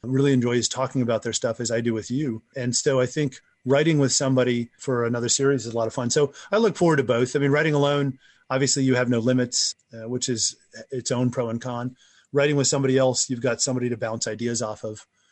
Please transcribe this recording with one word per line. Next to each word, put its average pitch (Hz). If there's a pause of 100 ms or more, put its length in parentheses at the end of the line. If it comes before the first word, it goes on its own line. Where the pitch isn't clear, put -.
really 135
enjoys 120
talking 131
about 113
their 113
stuff -
as 117
I 117
do 117
with 110
you. 123 (140)
And 123
so 135
I 127
think 143 (240)
writing 147
with 135
somebody 127 (100)
for 120
another 120
series 139
is 117
a 117
lot 113
of 110
fun. 120
So 143 (220)
I 208
look 220
forward 165
to 135
both. 123
I 143
mean, 139
writing 151
alone, 143 (320)
obviously 135
you 131
have 123
no 120
limits, 123 (180)
uh, 113
which 123
is 113 (340)
its 127
own 123
pro 120
and 117
con. 123 (340)
Writing 143
with 135
somebody 135
else, 131
you've 120
got 120
somebody 123
to 117
bounce 113
ideas 117
off 107
of, 107 (260)